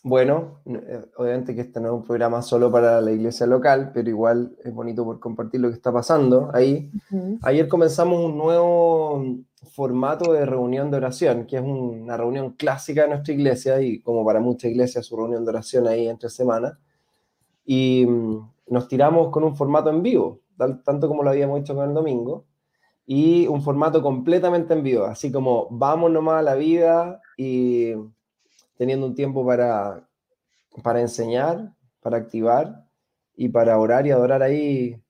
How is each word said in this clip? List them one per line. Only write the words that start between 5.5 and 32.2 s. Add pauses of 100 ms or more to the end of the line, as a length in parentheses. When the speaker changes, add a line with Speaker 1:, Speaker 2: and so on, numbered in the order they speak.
Speaker 1:
lo
que
está
pasando
ahí. (220)
Speaker 2:
Ujú.
Speaker 1:
Ayer
comenzamos
un
nuevo (520)
formato
de
reunión
de
oración,
que
es
una
reunión
clásica
de
nuestra
iglesia
y
como
para
muchas
iglesias
su
reunión
de
oración
ahí
entre
semana. (840)
Y,
mm, (200)
nos
tiramos
con
un
formato
en
vivo, (180)
tal,
tanto
como
lo
habíamos
hecho
con
el
domingo, (600)
y
un
formato
completamente
en
vivo,
así
como
vamos
nomás
a
la
vida (160)
y (840)
teniendo
un
tiempo
para, (720)
para
enseñar, (300)
para
activar (520)